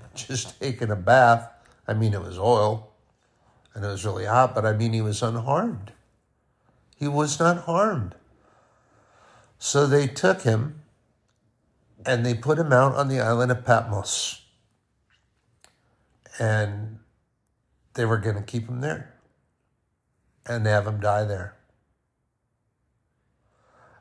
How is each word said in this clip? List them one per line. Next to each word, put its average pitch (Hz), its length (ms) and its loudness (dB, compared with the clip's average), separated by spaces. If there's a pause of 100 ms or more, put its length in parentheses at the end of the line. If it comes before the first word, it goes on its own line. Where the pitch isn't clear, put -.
<laughs> - 100 -20
just - 440 -10
taken 117 320 -4
a 104 40 -2
bath. 117 540 6 (380)
I 107 60 -2
mean, 107 200 0
it 98 80 -4
was 87 160 -12
oil, 107 560 2 (800)
and 104 100 -10
it 104 40 -4
was 95 180 -6
really 98 200 -4
hot, 127 280 4
but 107 120 -2
I 110 80 2
mean, 110 200 0
he 113 80 0
was 104 200 -4
unharmed. 120 720 -4 (1040)
He 143 120 -6
was 147 320 -2
not 170 240 2
harmed. 170 520 -2 (1400)
So 143 280 2
they 143 200 4
took 185 360 0
him, 113 380 0 (1200)
and 120 200 0
they 123 80 0
put 143 260 0
him 151 120 0
out 131 240 6
on 139 120 0
the 131 120 -2
island 117 320 2
of 120 140 -4
Patmos. - 760 -2 (2000)
And 107 600 -2 (920)
they 120 120 -2
were 110 120 2
gonna 101 240 -2
keep 113 260 -8
him 123 140 -8
there 156 320 -8 (1300)
and 117 200 -4
have 104 220 4
him 107 120 -4
die 104 240 2
there. 95 320 -6 (2500)